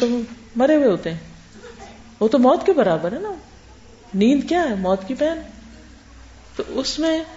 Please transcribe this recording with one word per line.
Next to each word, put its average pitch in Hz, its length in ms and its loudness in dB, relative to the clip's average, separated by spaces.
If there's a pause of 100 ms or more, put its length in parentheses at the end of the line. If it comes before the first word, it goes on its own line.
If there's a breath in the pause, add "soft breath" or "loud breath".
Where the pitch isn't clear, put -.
تو 247 60 2 (500)
مرے 285 200 4
ہوئے 285 120 4
ہوتے 165 240 -2
ہیں، 165 60 -8 (1000)
وہ 220 80 2
تو 277 100 4
موت 254 280 4
کے 381 60 4
برابر 180 400 2
ہے 262 60 -8
نا۔ 415 100 -8 (840)
نیند 240 340 2
کیا 349 140 0
ہے؟ 262 120 -2
موت 190 340 -2
کی 262 60 -6
بہن۔ 311 260 -2 (1160)
تو - 120 -6
اس - 300 -6
میں 320 260 -2 (120)